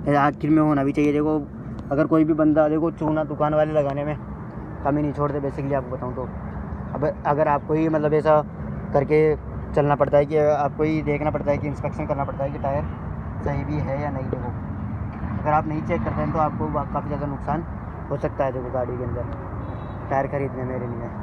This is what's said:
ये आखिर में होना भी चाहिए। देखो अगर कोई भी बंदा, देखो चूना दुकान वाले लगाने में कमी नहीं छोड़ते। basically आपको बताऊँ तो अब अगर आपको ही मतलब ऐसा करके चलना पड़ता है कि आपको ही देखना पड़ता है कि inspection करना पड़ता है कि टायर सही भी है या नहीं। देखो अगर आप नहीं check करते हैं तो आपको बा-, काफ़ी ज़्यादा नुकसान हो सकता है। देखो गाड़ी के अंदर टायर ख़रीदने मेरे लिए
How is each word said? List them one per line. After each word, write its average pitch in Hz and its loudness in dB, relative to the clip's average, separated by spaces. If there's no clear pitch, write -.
ये 143 4
आखिर 143 2
में 156 6
होना 147 4
भी 139 2
चाहिए। 147 4
देखो 151 2
अगर 147 4
कोई 160 6
भी 156 4
बंदा, 151 6
देखो 160 2
चूना 156 0
दुकान 151 0
वाले 156 4
लगाने 143 2
में 151 -2
कमी 143 2
नहीं 147 0
छोड़ते। 147 0
basically 139 -2
आपको 131 -2
बताऊँ 123 -6
तो 127 -6
अब 131 -2
अगर 151 4
आपको 147 2
ही 160 2
मतलब 151 2
ऐसा 151 6
करके 143 4
चलना 143 4
पड़ता 143 4
है 147 6
कि 151 0
आपको 147 2
ही 156 2
देखना 147 0
पड़ता 147 0
है 143 4
कि 147 -4
inspection 147 -4
करना 139 0
पड़ता 135 -4
है 139 -2
कि 147 -6
टायर 143 0
सही 139 -2
भी 151 -2
है 139 -2
या 147 -2
नहीं। 131 -4
देखो 127 -4
अगर 151 0
आप 156 2
नहीं 151 -2
check 165 -2
करते 151 -2
हैं 151 0
तो 160 0
आपको 151 0
बा-, 147 -2
काफ़ी 143 -2
ज़्यादा 143 -4
नुकसान 143 -4
हो 143 -2
सकता 147 -2
है। 135 0
देखो 123 -6
गाड़ी 123 -2
के 127 -4
अंदर 120 -4
टायर 139 0
ख़रीदने 131 -4
मेरे 123 -4
लिए 117 -6